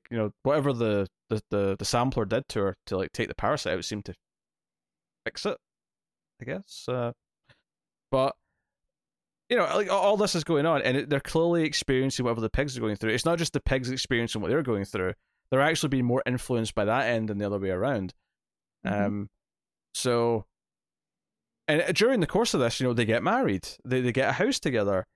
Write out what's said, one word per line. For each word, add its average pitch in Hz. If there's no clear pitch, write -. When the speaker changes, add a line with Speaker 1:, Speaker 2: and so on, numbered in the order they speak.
Speaker 1:
you 117
know, 107
whatever 139
the, 107
the, 107
the, 98
the 95
sampler 123
did 110
to 110
her 95
to, 95
like, 92
take -
the -
parasite 107
out 85
seemed 104
to 92
fix -
it, 208
I 113
guess. 165
Uh, 123
but, 135
you 240
know, 180
like, 208
all, 196
all 208
this 196
is 156
going 151
on, 160
and 127
it, 135
they're 139
clearly 170
experiencing 135
whatever 117
the 110
pigs 135
are 117
going 107
through. 110
It's -
not 165
just 165
the 139
pigs 131
experiencing 117
what 85
they're 147
going 107
through. 92
They're 135
actually 156
being 131
more 120
influenced 123
by 104
that 113
end 113
than 101
the 101
other 101
way 95
around. 98
Speaker 2:
Mm-hmm. 101
Speaker 1:
Um, 101
so, 117
and 156
during 226
the 160
course -
of 160
this, -
you 127
know, 120
they 113
get 110
married. 190
They, 127
they 123
get 131
a 127
house 208
together. 101